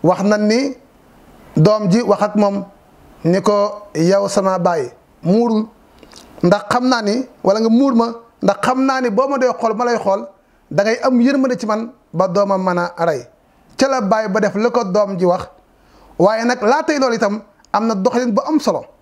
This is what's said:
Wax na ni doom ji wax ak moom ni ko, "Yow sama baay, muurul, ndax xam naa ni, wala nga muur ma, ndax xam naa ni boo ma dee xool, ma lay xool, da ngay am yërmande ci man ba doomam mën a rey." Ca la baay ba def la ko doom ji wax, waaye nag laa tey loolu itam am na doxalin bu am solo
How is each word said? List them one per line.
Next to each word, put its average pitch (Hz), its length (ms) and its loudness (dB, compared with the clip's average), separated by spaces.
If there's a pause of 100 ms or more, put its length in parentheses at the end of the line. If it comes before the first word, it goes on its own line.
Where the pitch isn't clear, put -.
Wax 175 200 2
na 208 140 2
ni 226 380 0 (800)
doom 208 340 4
ji 220 120 2
wax 196 200 0
ak 208 140 -2
moom 202 300 0 (580)
ni 180 180 2
ko, 202 540 -2
"Yow 190 320 2
sama 190 320 0
baay, 170 320 -2 (320)
muurul, 220 420 2 (800)
ndax 202 260 4
xam 247 200 0
naa 240 120 0
ni, 214 220 -2 (200)
wala 202 180 2
nga 226 80 2
muur 254 260 4
ma, 233 120 2 (340)
ndax 196 240 0
xam 254 200 0
naa 262 160 0
ni 247 80 -2
boo 233 200 0
ma 277 80 -2
dee 254 100 2 (120)
xool, 220 160 -2
ma 240 100 -2
lay 240 120 0
xool, 202 300 -2 (440)
da 165 120 0
ngay 220 200 -2
am 254 180 2
yërmande 262 360 2
ci 240 80 -8
man 220 260 -4 (200)
ba 175 160 0
doomam 196 340 0
mën 185 180 -2
a 175 260 -4
rey." 143 180 -2 (540)
Ca 269 100 2
la 262 140 -2
baay 214 260 0
ba 190 140 -2
def 190 140 -2
la 220 140 0
ko 233 140 -2
doom 196 340 -2
ji 180 80 0
wax, 175 220 0 (720)
waaye 220 240 2
nag 247 180 -2
laa 262 220 2
tey 311 160 0
loolu 254 160 0
itam 214 260 -2 (300)
am 214 160 0
na 226 80 0
doxalin 240 380 0
bu 214 120 2
am 302 140 0
solo 160 240 -2 (180)